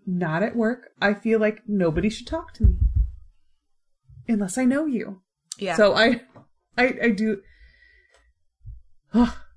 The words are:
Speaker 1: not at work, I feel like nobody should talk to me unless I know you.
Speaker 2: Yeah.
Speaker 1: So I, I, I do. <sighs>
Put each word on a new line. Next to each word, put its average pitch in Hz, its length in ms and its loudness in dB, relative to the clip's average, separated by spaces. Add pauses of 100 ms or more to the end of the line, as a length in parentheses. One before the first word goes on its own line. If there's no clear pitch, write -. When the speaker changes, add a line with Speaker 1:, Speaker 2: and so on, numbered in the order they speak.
Speaker 1:
not 175 360 -2
at 233 140 -4
work, 233 320 -2 (140)
I 202 100 2
feel 220 260 0
like 214 300 0
nobody 180 400 0
should 233 180 -10
talk 330 280 -10
to 220 100 -2
me 185 120 6 (1500)
unless 202 300 -2
I 254 80 0
know 277 220 0
you. 214 340 -6 (380)
Speaker 2:
Yeah. 180 180 -4
Speaker 1:
So 202 180 6
I, 226 280 2 (560)
I, 247 240 2
I 226 80 2
do. 214 320 -2 (1700)
<sighs> 240 180 4 (240)